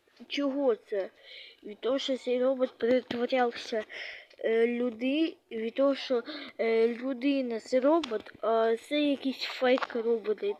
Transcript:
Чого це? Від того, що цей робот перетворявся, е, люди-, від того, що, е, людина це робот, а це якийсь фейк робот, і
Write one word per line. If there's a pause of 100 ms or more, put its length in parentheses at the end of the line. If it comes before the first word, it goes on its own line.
(280)
Чого
це? (520)
Від
того,
що
цей
робот
перетворявся, (540)
е,
люди-, (140)
від
того,
що, (360)
е,
людина
це
робот,
а (120)
це
якийсь
фейк
робот,
і